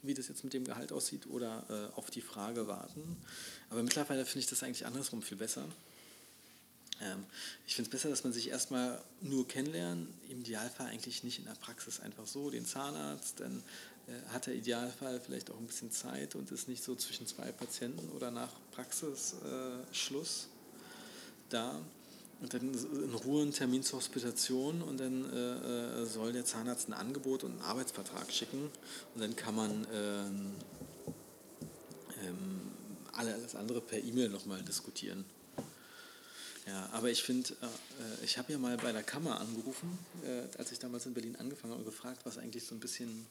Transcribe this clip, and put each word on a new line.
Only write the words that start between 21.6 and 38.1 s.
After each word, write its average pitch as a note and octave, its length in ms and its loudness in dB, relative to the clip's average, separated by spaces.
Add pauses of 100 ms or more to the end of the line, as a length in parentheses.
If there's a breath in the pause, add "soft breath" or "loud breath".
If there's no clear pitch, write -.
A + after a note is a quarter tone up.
Und B2+ 140 -2
dann C3 180 2
s-, B2 120 2
in C#3 280 0
Ruhe C3 300 6
einen C#3+ 100 4
Termin C3 300 6
zur C3 160 2
Hospitation B2+ 840 4
und C#3+ 180 0
dann, C3 320 2
äh, B2 680 2
äh, A#2 60 4
soll A2+ 260 2
der B2 120 2
Zahnarzt A#2+ 440 2
ein G#2+ 40 0
Angebot C3 500 2
und B2+ 80 0
einen A#2+ 100 -4
Arbeitsvertrag G2 720 0
schicken C#3 360 2 (440 loud breath)
und A#2 80 0
dann A2 140 2
kann A2 200 0
man, G#2+ 380 4
ähm, G2+ 580 2 (1700)
ähm, F#2+ 380 0 (520)
alle-, A2+ 200 2
alles - 220 -2
andere A2+ 260 2
per A2 220 0
E-Mail A#2+ 260 6
nochmal G2 340 0
diskutieren. F#2+ 640 -2 (1400 loud breath)
Ja, F#2+ 260 -2
aber B2 160 6
ich A#2 140 6
find, B2+ 280 4
äh, D3 140 -6
äh, A#2+ 600 -4